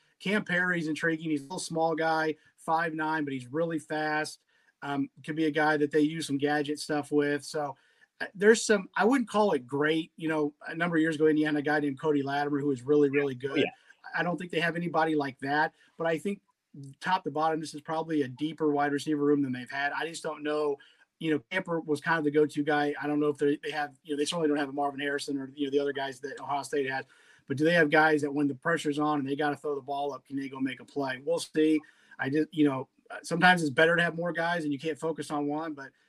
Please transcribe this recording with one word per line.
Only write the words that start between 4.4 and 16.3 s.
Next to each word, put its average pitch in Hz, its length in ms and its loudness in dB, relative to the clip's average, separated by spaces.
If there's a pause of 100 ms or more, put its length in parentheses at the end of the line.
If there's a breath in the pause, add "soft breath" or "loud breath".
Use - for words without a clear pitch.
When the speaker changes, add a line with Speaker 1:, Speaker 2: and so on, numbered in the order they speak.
Speaker 1:
Um, 143 280 -2 (160)
could 156 100 -6
be 160 100 2
a 156 40 2
guy 156 260 2
that 147 140 0
they 156 100 2
use 156 260 0
some 139 120 -2
gadget 147 400 -2
stuff 147 340 -4
with. 147 320 0
So, 147 320 -6 (440 soft breath)
uh, - 140 -8
there's 214 300 6
some, 196 320 2
I 175 80 4
wouldn't 247 240 4
call 208 240 2
it 127 140 -2
great. 151 500 -2
You 160 120 -6
know, 151 260 -2 (140)
a 160 60 -10
number 170 220 -2
of 156 60 4
years 160 140 0
ago, 156 100 4
Indiana, 151 320 4
a 143 40 -2
guy 151 180 2
named 143 200 -4
Cody 147 220 2
Latimer, 143 380 0
who 147 80 0
was 127 140 -2
really, 143 280 4
really 139 340 0
Speaker 2:
Oh, 135 40 -4
Speaker 1:
good. 151 100 -2
Speaker 2:
yeah. - 120 2 (460 soft breath)
Speaker 1:
I 165 60 0
don't 170 160 -2
think 180 120 -10
they 165 100 -2
have 165 160 0
anybody 160 380 0
like 139 260 -2
that, 147 320 0 (260 soft breath)
but 165 80 -2
I 165 120 0
think 202 220 -4 (600)